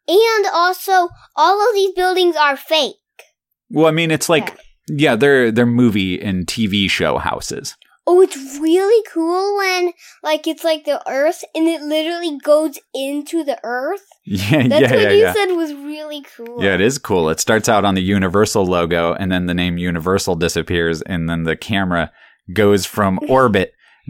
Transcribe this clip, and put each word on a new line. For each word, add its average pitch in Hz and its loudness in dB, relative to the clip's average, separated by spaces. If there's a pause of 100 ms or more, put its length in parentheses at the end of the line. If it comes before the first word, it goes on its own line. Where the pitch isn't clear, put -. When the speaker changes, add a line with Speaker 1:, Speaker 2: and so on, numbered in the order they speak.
Speaker 1:
And 427 2
also, 359 0 (260)
all 403 2
of 453 2
these 392 0
buildings 359 0
are 285 2
fake. 302 -2 (760)
Speaker 2:
Well, 151 2
I 160 4
mean, 160 0
it's 156 -2
like, 151 2 (400)
Speaker 1:
Yeah. 147 2
Speaker 2:
yeah, 113 2
they're, 131 4
they're 117 2
movie 107 2
and 92 -4
T 113 -2
V 98 0
show 78 0
houses. - -6 (300)
Speaker 1:
Oh, 359 4
it's 320 4 (220)
really 381 2
cool 370 -2
when, 370 -2 (300)
like, 311 -2
it's 320 -6
like 320 -2
the 285 -4
Earth 285 -2 (120)
and 320 0
it 330 -2
literally 311 -4
goes 302 2 (140)
into 294 -6
the 277 -4
Earth. 262 -6
Speaker 2:
<laughs> - -20 (160)
Yeah, 113 0
Speaker 1:
That's 285 4
Speaker 2:
yeah, 120 4
Speaker 1:
what 117 4
Speaker 2:
yeah, 104 4
Speaker 1:
you 415 6
Speaker 2:
yeah. - 4
Speaker 1:
said 403 0
was 320 -4
really 294 -12 (120)
cool. 240 -12
Speaker 2:
Yeah, 98 2
it 87 0
is 127 0
cool. 87 0
It 80 -2
starts 110 0
out 104 2
on 101 0
the 95 -2
Universal 98 0
logo, 85 0
and 92 -4
then 90 -2
the 87 -2
name 90 -2
Universal 87 -2
disappears, 82 -2
and 82 -6
then 82 -4
the 80 -2
camera 90 -2 (440)
goes 101 4
from 95 -2
Speaker 1:
<laughs> - -4
Speaker 2:
orbit 123 2 (360)